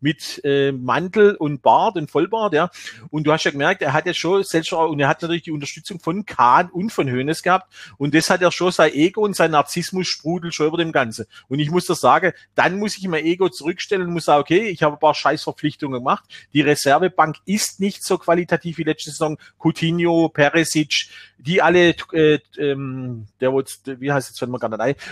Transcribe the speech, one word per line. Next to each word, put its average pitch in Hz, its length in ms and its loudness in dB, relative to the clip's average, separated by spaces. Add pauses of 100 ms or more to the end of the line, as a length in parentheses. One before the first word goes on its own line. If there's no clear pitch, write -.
mit, - 420 -6
äh, 139 300 0
Mantel 170 640 2
und 147 260 -4
Bart 165 340 4
und - 140 -6
Vollbart, 202 440 -2
ja. 170 160 2 (400)
Und 151 140 -4
du 151 80 4
hast 156 120 0
ja 165 80 0
gemerkt, 156 300 0
er 143 100 0
hat 156 140 2
ja 175 80 -2
schon 190 280 0
Selbstvertrauen 170 480 -2
und 143 100 -4
er 139 80 4
hat 160 140 0
natürlich 170 220 -4
die 165 80 -10
Unterstützung 151 480 -10
von 190 240 -4
Kahn 135 460 4
und 196 200 -6
von 151 180 -2
Hoeneß 131 340 -4
gehabt. 185 300 0 (260)
Und 143 160 -2
das 160 160 2
hat 180 120 2
er 175 80 4
schon, 175 220 -2
sein 160 220 2
Ego 175 260 0
und 202 160 -2
sein 165 160 2
Narzissmus 170 560 -2
sprudelt 170 460 -6
schon 151 140 0
über 160 100 -4
dem 160 140 -2
Ganzen. 120 340 -2 (220)
Und 139 120 -2
ich 151 100 -2
muss 175 140 0
das 165 160 -2
sagen, 156 320 4 (220)
dann 160 240 2
muss 208 180 -4
ich 190 100 -10
mein 156 180 -2
Ego 175 240 0
zurückstellen 180 600 -6
und 170 60 -4
muss 165 100 -4
sagen, 147 160 4
okay, 190 280 0
ich 165 140 -4
habe 147 140 0
ein - 40 -12
paar 151 140 4
Scheißverpflichtungen 143 840 -4
gemacht. 139 240 -2 (280)
Die 143 120 2
Reservebank 156 800 2
ist - 340 -4
nicht 196 260 -4
so 185 120 0
qualitativ 170 600 -2
wie 160 60 -4
letzte 156 260 -4
Saison. 151 260 -4 (220)
Coutinho, 165 720 2
Perisic, 151 800 0 (260)
die 175 240 -2
alle, 170 340 4 (180)
äh, 151 260 4 (180)
ähm, 131 720 -6 (120)
der 131 140 0
wo 135 80 2
jetzt, 135 400 -10
wie 135 100 -4
heißt 139 200 -2
jetzt, - 100 -12
wenn 123 100 -6
man 123 100 -6
gar 113 100 -4
nicht 107 100 -6
ein, 127 140 0 (180)